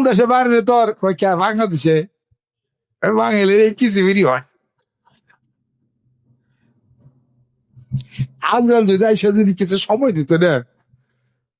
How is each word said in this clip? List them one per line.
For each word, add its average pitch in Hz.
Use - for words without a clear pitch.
দেশে 240
বাইরে 247
রে 233
তোর?" 233
কয়, 190
"কে, 196
বাংলাদেশে?" 180
"এ, -
বাঙালির 214
এই 220
কিচিমিরি 196
হয়।" 131
আজরাইল 233
যদি 190
আইসা 208
যদি 202
কিছু 190
সময় 233
দিত 156
না, 165